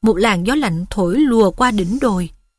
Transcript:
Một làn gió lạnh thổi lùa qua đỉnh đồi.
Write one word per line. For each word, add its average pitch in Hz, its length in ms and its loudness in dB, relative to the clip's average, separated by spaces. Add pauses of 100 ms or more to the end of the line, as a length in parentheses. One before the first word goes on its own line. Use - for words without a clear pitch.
Một 214 140 2
làn 190 300 0
gió 240 80 0
lạnh 185 360 -2
thổi 190 300 0
lùa 226 300 4
qua 247 200 0
đỉnh 208 300 -2
đồi. 185 300 -2 (280)